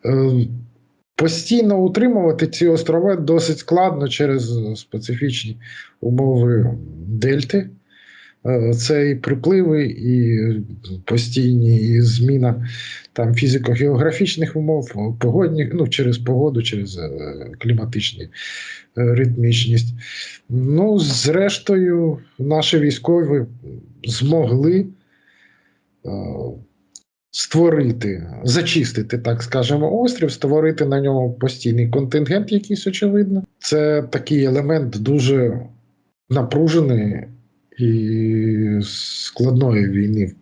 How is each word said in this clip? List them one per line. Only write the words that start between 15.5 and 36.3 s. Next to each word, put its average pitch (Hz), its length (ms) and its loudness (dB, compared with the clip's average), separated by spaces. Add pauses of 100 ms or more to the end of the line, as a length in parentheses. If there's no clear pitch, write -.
ну, 156 140 0
через 120 300 0
погоду, 127 440 0
через, 98 360 -6
е, 78 120 -8 (480)
кліматичні, 107 640 -2
е, 82 60 -14 (840)
ритмічність. 117 800 2 (540)
Ну, 151 500 2
зрештою, 170 1200 0 (200)
наші 151 400 0
військові 147 680 2 (580)
змогли, 143 840 2 (1200)
е, - 40 -10 (1200)
створити, 123 960 0 (180)
зачистити, 123 760 -2
так 117 240 -4
скажемо, 147 580 0
острів, 208 320 0
створити 156 540 0
на 139 140 0
ньому 131 320 0
постійний 120 560 0
контингент 151 640 0
якийсь, 202 340 -2
очевидно. 196 560 0 (160)
Це 151 520 0
такий 139 340 0
елемент 135 580 0
дуже 131 580 2 (720)